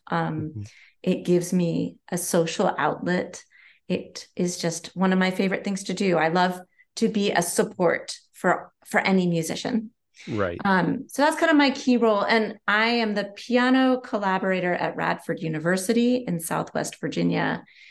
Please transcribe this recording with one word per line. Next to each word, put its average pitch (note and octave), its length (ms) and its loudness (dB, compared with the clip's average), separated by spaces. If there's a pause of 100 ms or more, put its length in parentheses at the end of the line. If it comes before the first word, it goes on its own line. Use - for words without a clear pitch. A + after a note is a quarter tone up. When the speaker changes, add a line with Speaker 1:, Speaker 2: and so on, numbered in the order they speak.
Speaker 1:
Um, E3 340 -2 (100)
Speaker 2:
Mm-hmm. G#2+ 120 -10 (400)
Speaker 1:
it - 220 -2
gives F3 280 0
me E3+ 440 0 (160)
a F3 40 -2
social F3 600 0
outlet. - 640 -2 (460)
It - 480 -6
is F3 200 -2
just - 400 -6
one F#3 160 2
of F#3 60 2
my F#3 140 2
favorite F#3+ 320 -2
things G3 200 -4
to F#3+ 100 -6
do. F#3 220 0
I D#3 120 2
love F3+ 320 0 (360)
to A3+ 120 2
be G3+ 240 0
a F3 100 2
support - 800 -2 (140)
for, - 380 -2 (140)
for - 140 0
any F#3 260 2
musician. E3+ 640 -2 (380)
Speaker 2:
Right. G2 360 -2
Speaker 1:
Um, F#3+ 440 2
so - 140 -2
that's D#4 160 4
kind E4 120 2
of D#4 60 6
my C#4 160 6
key B3 260 2
role. G#3 240 2
And G#3+ 340 0 (120)
I G#3+ 180 2
am A3+ 280 0
the G3+ 100 -2
piano B3+ 760 2
collaborator F#3+ 720 0
at - 240 -2
Radford E3+ 440 -4
University F#3+ 840 0
in F3 140 -2
Southwest D#3 600 -4
Virginia. E3+ 640 -2 (260)